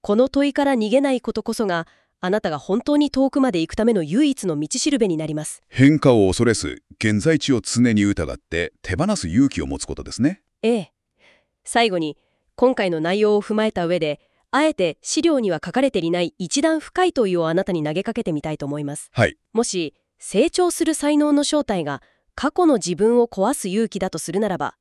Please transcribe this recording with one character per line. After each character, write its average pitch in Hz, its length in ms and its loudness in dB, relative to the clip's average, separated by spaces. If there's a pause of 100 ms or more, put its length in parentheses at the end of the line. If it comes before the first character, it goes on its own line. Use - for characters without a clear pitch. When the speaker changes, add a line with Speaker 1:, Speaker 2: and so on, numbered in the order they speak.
Speaker 1:
こ 208 160 0
の 262 140 4
問 277 180 2
い 269 60 -4
か 285 100 0
ら 277 100 2
逃 214 140 0
げ 254 140 2
な 277 100 0
い 247 80 -2
こ - 140 -8
と 220 80 -4
こ 226 100 -6
そ 220 140 -4
が、 170 200 -2 (340)
あ 185 100 -2
な 214 100 0
た 196 80 -4
が 151 100 -4
本 202 220 -2
当 294 160 0
に 294 140 2
遠 269 200 2
く 285 120 0
ま 254 100 2
で 170 80 0
行 165 100 -2
く - 40 -14
た 214 100 0
め 233 80 4
の 196 100 0
唯 220 280 0
一 262 160 -4
の 156 120 -2
道 151 200 -4
し 302 120 0
る 285 80 0
べ 220 80 2
に 165 120 0
な 156 80 -6
り 156 80 -8
ま 151 100 -8
す。 - 240 -14
Speaker 2:
変 143 300 6
化 131 160 6
を 101 140 6
恐 113 180 2
れ 113 80 4
ず、 67 280 -8 (160)
現 107 240 0
在 160 160 2
地 143 140 0
を 117 80 2
常 120 320 2
に 104 120 4
疑 85 300 -2
っ - 40 -16
て 82 420 -6
手 - 160 -6
放 202 200 0
す - 120 -6
勇 123 220 2
気 - 100 -8
を 73 60 -4
持 67 120 -6
つ - 60 -10
こ 71 120 -8
と 69 60 -14
で 62 100 -14
す - 100 -4
ね。 165 200 -2 (200)
Speaker 1:
え 233 140 2
え。 185 160 -8 (720)
最 233 260 0
後 180 80 -2
に、 151 180 -4 (380)
今 254 200 2
回 196 160 -2
の 165 100 -2
内 175 200 0
容 208 160 4
を 208 60 0
踏 214 120 -6
ま 214 120 0
え 220 60 -2
た 175 140 -2
上 175 120 0
で、 151 220 -4 (300)
あ 277 140 2
え 311 80 2
て 180 300 -2
資 - 200 -4
料 320 160 4
に 214 120 0
は 156 140 -2
書 175 80 -10
か 247 100 0
れ 277 80 2
て 214 80 -2
い 165 120 -2
な 175 120 0
い 170 160 -4
一 196 240 -4
段 320 180 2
深 - 240 -2
い 359 80 2
問 220 180 0
い 175 60 0
を 165 120 0
あ 165 60 0
な 190 100 2
た 196 80 -4
に 160 120 -2
投 151 80 -2
げ 180 100 -2
か - 120 -6
け - 100 -6
て 180 80 -4
み 151 80 -2
た 156 120 -8
い 151 60 -8
と - 60 -8
思 143 140 -6
い 151 60 -6
ま 143 120 -8
す。 - 160 -16
Speaker 2:
は 110 140 2
い。 - 100 -4 (160)
Speaker 1:
も 226 120 0
し、 170 300 -6 (240)
成 269 320 0
長 359 200 0
す 330 140 -2
る 311 100 0
才 294 240 0
能 294 140 2
の 285 120 2
正 294 180 0
体 185 220 -4
が 143 180 -8 (320)
過 285 180 -4
去 359 120 2
の 311 100 6
自 180 220 -2
分 226 220 4
を 233 100 4
壊 202 260 0
す - 140 -8
勇 208 200 -2
気 - 100 -8
だ 185 100 -4
と 165 100 -8
す 165 140 -8
る 185 80 -2
な 214 80 -2
ら 180 80 -2
ば 135 240 -6